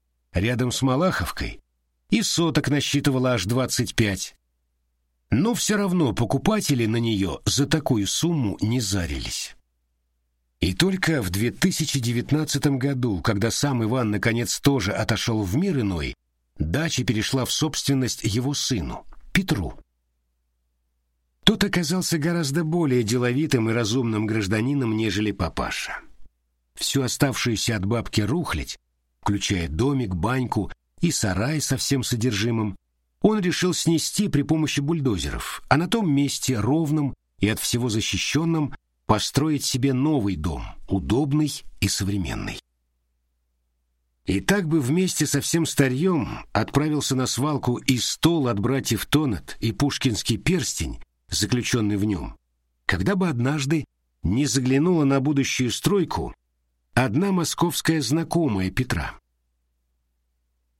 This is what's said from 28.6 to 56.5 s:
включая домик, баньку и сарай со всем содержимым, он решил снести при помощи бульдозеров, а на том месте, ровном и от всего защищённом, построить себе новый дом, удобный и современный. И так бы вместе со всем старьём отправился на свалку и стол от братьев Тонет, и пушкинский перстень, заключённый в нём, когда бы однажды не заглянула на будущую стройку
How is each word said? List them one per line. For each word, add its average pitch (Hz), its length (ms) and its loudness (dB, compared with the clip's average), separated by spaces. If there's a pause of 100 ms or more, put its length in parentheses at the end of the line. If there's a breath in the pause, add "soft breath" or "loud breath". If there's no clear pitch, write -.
включая 98 480 -2
домик, 113 460 0
баньку 107 560 -2 (300)
и 175 100 2
сарай 113 500 0
со - 160 -2
всем 135 260 0
содержимым, 110 720 0 (460)
он 214 180 4
решил 180 340 0
снести 165 540 2
при 139 140 2
помощи 151 400 0
бульдозеров, 131 880 -2
а 131 80 4
на 175 100 0
том 196 240 0
месте, 139 480 0
ровном 143 540 0 (260)
и 98 80 2
от 110 120 0
всего 123 300 -2
защищённом, 147 840 0 (320)
построить 139 580 2
себе 131 300 0
новый 127 420 2
дом, 76 300 -4 (220)
удобный 135 760 0 (160)
и - 80 0
современный. 85 720 -4 (1700)
И 180 160 2
так 190 260 2
бы 156 140 2
вместе 156 460 0
со 143 140 0
всем 165 240 0
старьём 135 840 0
отправился 143 640 0
на 127 120 0
свалку 127 500 0
и 127 220 0
стол 156 480 2
от 110 120 0
братьев 117 460 0
Тонет, 139 540 0
и 113 120 -2
пушкинский 120 640 0
перстень, 120 600 -2 (300)
заключённый 107 680 0
в 98 60 0
нём, 95 320 -2 (500)
когда 95 300 0
бы 185 140 0
однажды 139 560 0 (380)
не 110 220 2
заглянула 139 600 2
на 139 140 4
будущую 131 520 0
стройку - 600 -2 (600)